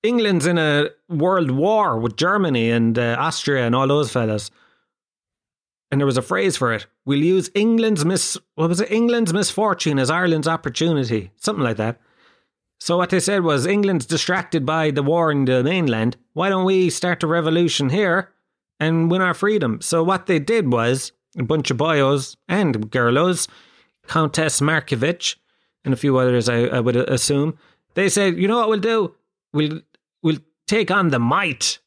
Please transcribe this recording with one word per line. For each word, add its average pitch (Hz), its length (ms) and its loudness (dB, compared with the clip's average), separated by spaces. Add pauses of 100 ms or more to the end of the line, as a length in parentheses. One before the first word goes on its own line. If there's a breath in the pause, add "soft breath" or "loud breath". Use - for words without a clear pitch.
"England's 208 440 0
in 175 120 2
a 147 320 2 (180)
world 170 420 0
war 165 480 2
with 117 180 -2
Germany 156 540 2
and, 117 280 2
uh, 120 200 0
Austria 139 460 -2
and 117 100 0
all 135 140 2
those 143 240 0
fellas." 110 380 -2 (1400 soft breath)
And 139 100 0
there 143 60 2
was 127 100 0
a 127 60 0
phrase 185 340 -2
for 120 160 0
it. 104 140 -6 (180)
"We'll 143 180 0
use 185 320 2
England's 220 500 2
mis-, - 320 -2 (200)
what 165 120 0
was 175 120 0
it? - 100 -2
England's 233 420 2
misfortune 185 680 0
as 127 100 0
Ireland's 165 380 0
opportunity." 135 880 -2
Something 202 260 -4
like 117 140 -2
that. 110 240 -4 (800 soft breath)
So 175 160 -2
what 175 140 -2
they 185 100 2
said 190 240 0
was, 143 220 2
"England's 196 380 0
distracted 165 640 -2
by 156 240 0
the 139 140 -2
war 160 260 2
in 139 140 0
the 127 180 2
mainland. 127 540 0 (160)
Why 175 160 -2
don't 190 160 0
we 185 260 2
start 175 320 -2
a 160 60 0
revolution 160 640 0
here 185 420 0 (480)
and 165 300 2
win 185 120 2
our 180 100 0
freedom?" 180 480 0
So 165 220 0
what 185 240 -2
they 165 140 2
did 175 320 0
was, 120 400 0 (260)
a 131 60 -2
bunch 147 260 -2
of 127 60 0
boyos 139 580 0 (140)
and 135 420 -2
girlos, 135 560 0 (640 soft breath)
Countess 160 520 -2
Markievicz, 151 760 -2 (480)
and 135 100 0
a - 20 -2
few 135 200 0
others, 123 320 2
I, 117 160 0
I 127 160 0
would 120 160 0
assume, 143 600 0 (380 soft breath)
they 190 140 0
said, 190 300 0
"You 190 100 0
know 233 100 0
what 220 100 0
we'll 220 120 0
do? 220 340 -2 (380)
We'll, 151 300 -2 (380)
we'll 160 180 0 (280)
take 208 240 0
on 185 200 2
the 127 100 0
might 143 640 -2